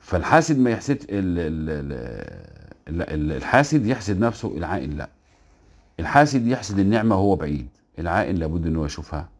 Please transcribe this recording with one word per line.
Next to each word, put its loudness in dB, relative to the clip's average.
فالحاسد 2
ما 4
يحسد، -2
ال-، -2
ال-، -4
ال-، -8
ال-، -4
ال-، -2
الحاسد 2
يحسد -2
نفسه، -2
العائن -6
لا. -10
الحاسد 4
يحسد 0
النعمة 4
وهو 4
بعيد، -4
العائن 0
لابد -2
إن 0
هو -2
يشوفها -8